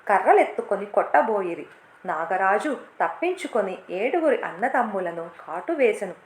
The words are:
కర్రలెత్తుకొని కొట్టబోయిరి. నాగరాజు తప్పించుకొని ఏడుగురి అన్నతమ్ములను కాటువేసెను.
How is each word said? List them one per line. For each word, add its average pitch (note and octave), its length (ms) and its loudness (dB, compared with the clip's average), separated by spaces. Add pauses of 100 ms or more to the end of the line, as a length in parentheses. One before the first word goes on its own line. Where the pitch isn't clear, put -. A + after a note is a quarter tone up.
కర్రలెత్తుకొని G#3 800 4
కొట్టబోయిరి. G3 800 0 (400)
నాగరాజు F#3+ 720 0 (280)
తప్పించుకొని G#3+ 760 -4 (120)
ఏడుగురి C4 520 0
అన్నతమ్ములను F3+ 880 -4 (180)
కాటువేసెను. G#3 640 0 (140)